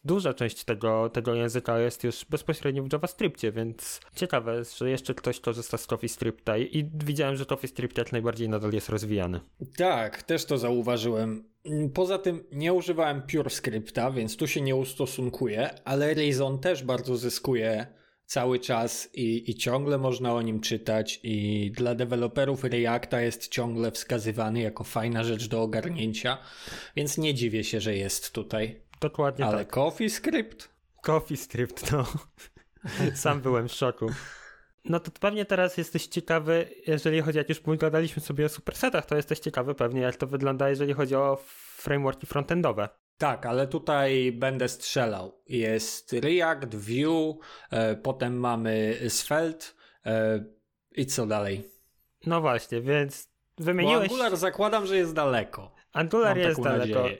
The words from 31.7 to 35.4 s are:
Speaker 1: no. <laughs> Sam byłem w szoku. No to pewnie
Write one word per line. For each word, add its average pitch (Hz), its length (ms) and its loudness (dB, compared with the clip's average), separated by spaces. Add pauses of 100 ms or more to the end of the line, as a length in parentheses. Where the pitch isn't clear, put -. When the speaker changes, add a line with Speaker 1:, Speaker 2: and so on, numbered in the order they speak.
Speaker 1:
no. 139 140 2 (540)
<laughs> - 560 -2
Sam 143 260 2
byłem 123 260 2
w - 60 -6
szoku. 120 360 0 (760)
No 170 140 0
to 165 200 -8
pewnie 208 260 0